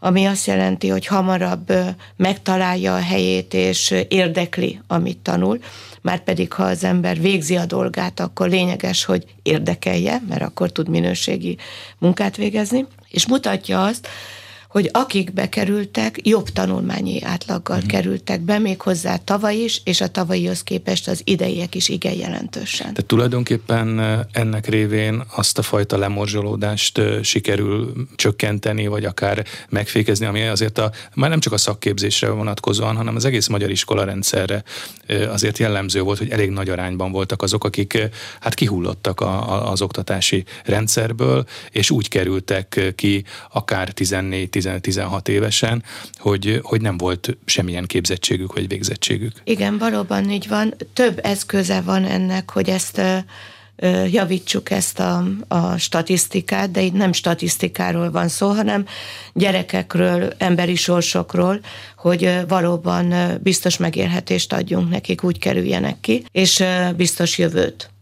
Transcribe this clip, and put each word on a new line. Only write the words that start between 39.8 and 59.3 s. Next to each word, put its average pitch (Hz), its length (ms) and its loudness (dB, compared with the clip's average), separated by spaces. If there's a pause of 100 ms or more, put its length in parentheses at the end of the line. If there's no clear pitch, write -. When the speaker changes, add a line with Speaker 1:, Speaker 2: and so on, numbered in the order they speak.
Speaker 2:
oktatási 98 640 -2 (200)
rendszerből, 113 800 2 (260)
és 104 200 0
úgy 120 180 2
kerültek, 95 680 0
ö, 95 160 2
ki 98 320 2 (280)
akár 98 380 -2
tizennégy, 95 600 -2
tizenöt, 92 140 0 (160)
tizenhat 95 480 -2
évesen, 107 540 2 (360)
hogy, 101 440 2
hogy 113 180 0
nem 104 160 0
volt 90 480 -2
semmilyen 90 420 0
képzettségük 92 680 -2
vagy 95 140 -2
végzettségük. 104 640 -2 (120)
Speaker 1:
Igen, 208 340 0
valóban 202 520 0
így 202 180 -4
van. 214 260 0 (180)
Több 233 300 2
eszköze 196 580 0
van 190 240 2
ennek, 185 460 0
hogy 190 180 2
ezt, 185 300 -2
ö, 185 180 2 (600)
ö, 185 280 2
javítsuk 185 680 0
ezt - 300 -2
a, 180 240 2 (240)
a 180 280 2
statisztikát, 185 920 0
de 185 100 0
itt 185 140 2
nem 190 180 4
statisztikáról 160 960 0
van 123 180 0
szó, 202 200 0
hanem 202 380 2 (460)